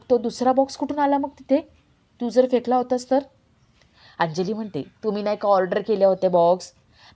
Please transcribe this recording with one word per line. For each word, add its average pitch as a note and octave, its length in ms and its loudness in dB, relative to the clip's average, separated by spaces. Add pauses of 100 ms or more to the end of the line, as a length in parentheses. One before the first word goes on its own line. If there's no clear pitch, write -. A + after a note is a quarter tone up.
(100)
तो A#3+ 80 4
दुसरा A#3+ 340 -2
बॉक्स C4+ 240 0
कुठून D4 220 -6
आला C#4+ 200 2
मग C#4+ 100 -4
तिथे? C#4 320 -2 (600)
तू A#3+ 80 -6
जर B3+ 220 4
फेकला A#3+ 260 0
होतास B3 340 -4
तर?" C4 80 2 (1000)
अंजली E3+ 340 -4
म्हणते, D#3 300 -8 (220)
"तुम्ही G#3 180 -4
नाही G#3 140 -2
का G#3 120 -2
ऑर्डर G3 380 2
केले G3 180 2
होते F#3+ 240 2
बॉक्स, F3 440 2 (440)